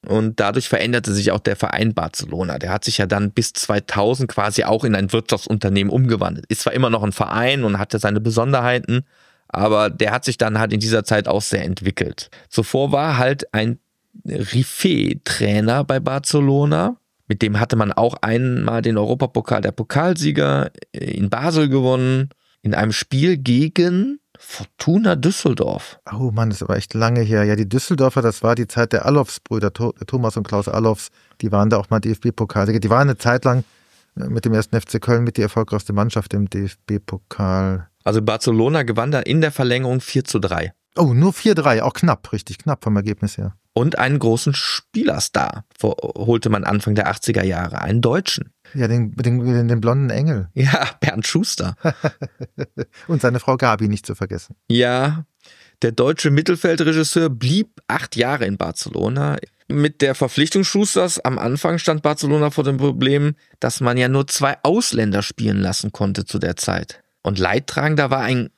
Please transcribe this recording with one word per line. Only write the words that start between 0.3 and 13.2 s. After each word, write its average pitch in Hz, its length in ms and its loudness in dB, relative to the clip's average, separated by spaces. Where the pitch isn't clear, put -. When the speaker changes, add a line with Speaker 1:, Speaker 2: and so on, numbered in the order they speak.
Speaker 1:
dadurch 107 300 0
veränderte 113 460 0
sich 101 180 0
auch 101 60 0
der 104 180 -2
Verein 110 380 0
Barcelona. 80 640 -6
Der 87 160 -6
hat 104 100 -6
sich - 140 -4
ja 101 80 2
dann 101 240 0
bis - 240 -2
zweitausend 107 760 0
quasi 104 340 -2
auch 113 200 0
in 110 100 2
ein 98 160 0
Wirtschaftsunternehmen 101 800 0
umgewandelt. 113 600 0
Ist 110 100 -2
zwar - 140 -2
immer 127 160 2
noch 110 140 0
ein 101 80 0
Verein 123 520 0
und 101 140 0
hatte 104 200 -4
seine 104 220 0
Besonderheiten, 123 880 0
aber 107 400 2
der 104 240 -2
hat 127 140 -2
sich 123 100 -2
dann 110 220 0
halt 110 160 0
in 104 60 0
dieser 110 240 0
Zeit 107 220 2
auch 104 140 0
sehr - 240 -2
entwickelt. - 640 -4
Zuvor 135 420 0
war 143 240 2
halt 131 380 0